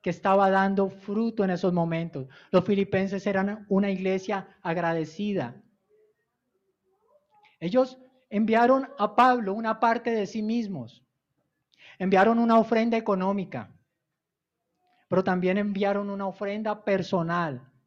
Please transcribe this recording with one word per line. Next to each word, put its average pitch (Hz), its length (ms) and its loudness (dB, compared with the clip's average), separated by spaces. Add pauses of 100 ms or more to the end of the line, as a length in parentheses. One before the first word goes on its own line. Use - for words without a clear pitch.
que 185 100 -4
estaba 196 400 2
dando 190 400 2
fruto 220 540 -4
en 185 60 0
esos 175 220 0
momentos. 165 540 -4 (240)
Los 180 140 4
filipenses 196 600 -2
eran 202 440 -2
una 202 200 2
iglesia 190 600 -4 (140)
agradecida. 165 1000 -4 (2000)
Ellos 254 380 0 (300)
enviaron 233 600 2 (100)
a 208 160 -2
Pablo 240 380 4
una 220 260 -4
parte 233 320 0
de 220 160 -2
sí 214 160 -8
mismos. 202 600 -6 (920)
Enviaron 196 400 4
una 233 200 6
ofrenda 226 380 2
económica, 190 760 -2 (1400)
pero 180 160 0
también 185 360 0
enviaron 202 500 -2
una 196 180 -6
ofrenda 208 560 -6
personal. 170 880 -2 (160)